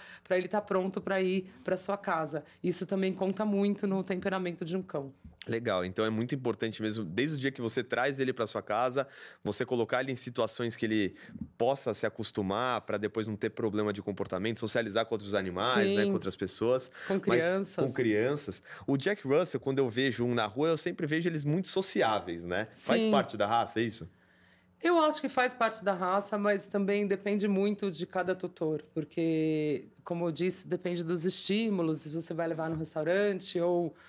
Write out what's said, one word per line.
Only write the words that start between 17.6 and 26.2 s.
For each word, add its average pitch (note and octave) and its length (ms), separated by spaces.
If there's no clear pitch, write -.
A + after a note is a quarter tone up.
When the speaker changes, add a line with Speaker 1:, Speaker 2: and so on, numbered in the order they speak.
Speaker 2:
com C3+ 180
crianças. A#2 680
O C#3 100
Jack F#3+ 300
Russell, D3 320
quando C3+ 180
eu C3+ 100
vejo A#2+ 380
um B2 80
na A2+ 140
rua, C3+ 220
eu D#3+ 80
sempre E3 280
vejo E3 240
eles D#3 140
muito D#3+ 240
sociáveis, G#2 760
né? F2+ 320
Faz - 280
Speaker 1:
Sim. A3 80
Speaker 2:
parte C3+ 260
da G2+ 80
raça, A2+ 340
é A#2 40
isso? G2+ 260
Speaker 1:
Eu E4+ 180
acho D4+ 220
que C4+ 80
faz B3+ 240
parte A3 320
da G3 80
raça, G3 460